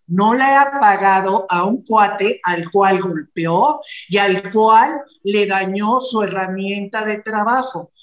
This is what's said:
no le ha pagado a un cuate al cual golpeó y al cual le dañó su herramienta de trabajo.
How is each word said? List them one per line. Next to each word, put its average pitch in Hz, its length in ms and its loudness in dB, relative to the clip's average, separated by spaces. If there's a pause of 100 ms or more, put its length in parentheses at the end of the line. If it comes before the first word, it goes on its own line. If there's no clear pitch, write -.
no 202 260 2
le 262 100 2
ha 277 380 4
pagado 196 680 2
a 180 140 0
un 214 200 -2
cuate 214 600 0
al 170 280 -4
cual 190 300 2
golpeó 170 800 -2 (300)
y 180 80 0
al 196 340 0
cual 226 500 4 (220)
le 202 240 0
dañó 196 540 -2
su 254 220 -2
herramienta 196 840 -6
de 208 160 -6
trabajo. 214 680 -4 (120)